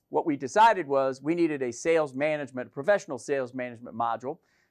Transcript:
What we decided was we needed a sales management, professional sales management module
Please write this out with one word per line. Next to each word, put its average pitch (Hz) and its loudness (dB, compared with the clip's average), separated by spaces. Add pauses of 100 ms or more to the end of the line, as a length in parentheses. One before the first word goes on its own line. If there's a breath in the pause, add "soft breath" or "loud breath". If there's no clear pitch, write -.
What 143 0
we 156 0
decided 180 4
was 135 0
we 156 0
needed 156 2
a 123 -2
sales 156 0
management, 131 -4
professional 156 0
sales 131 -4
management 123 -10
module 117 -4 (320)